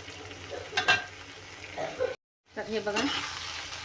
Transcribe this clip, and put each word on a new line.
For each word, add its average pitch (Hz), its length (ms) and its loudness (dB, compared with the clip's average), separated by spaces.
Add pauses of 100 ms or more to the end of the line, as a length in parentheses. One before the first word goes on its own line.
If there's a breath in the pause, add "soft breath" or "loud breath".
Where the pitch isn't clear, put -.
(2500)
तर 208 120 -4
हे 214 120 2
बघा, 208 220 2 (840)